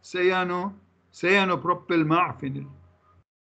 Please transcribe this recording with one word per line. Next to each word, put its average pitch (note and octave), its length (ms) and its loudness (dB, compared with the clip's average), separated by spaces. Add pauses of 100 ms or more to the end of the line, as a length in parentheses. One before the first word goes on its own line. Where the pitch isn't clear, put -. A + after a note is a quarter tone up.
سيانو، F3+ 720 -2 (400)
سيانوبروبيل F3 960 0
مع D#3+ 260 0
فينيل. C3+ 340 -10 (840)